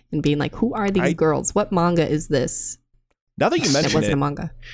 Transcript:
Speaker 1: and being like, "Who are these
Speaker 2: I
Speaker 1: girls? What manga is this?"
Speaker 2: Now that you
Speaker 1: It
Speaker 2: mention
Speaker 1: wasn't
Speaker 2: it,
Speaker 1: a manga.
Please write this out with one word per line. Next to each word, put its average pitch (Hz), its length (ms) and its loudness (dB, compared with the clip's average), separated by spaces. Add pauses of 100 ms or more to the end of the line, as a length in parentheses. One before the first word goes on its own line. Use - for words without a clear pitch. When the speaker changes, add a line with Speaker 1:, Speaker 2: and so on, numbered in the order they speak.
(120)
Speaker 1:
and 151 100 -2
being 147 180 2
like, 143 160 -2
"Who 233 180 -2
are 202 180 -2
these 202 120 2
Speaker 2:
I 147 100 2
Speaker 1:
girls? 156 420 0
What 208 160 0
manga 170 340 2
is 156 220 -2
this?" - 520 -2 (580)
Speaker 2:
Now 143 100 2
that 330 120 0
you 240 100 2
Speaker 1:
It - 20 6
Speaker 2:
mention 143 220 2
Speaker 1:
wasn't - 180 2
Speaker 2:
it, - 0 -
Speaker 1:
a - 60 2
manga. 143 340 -4 (220)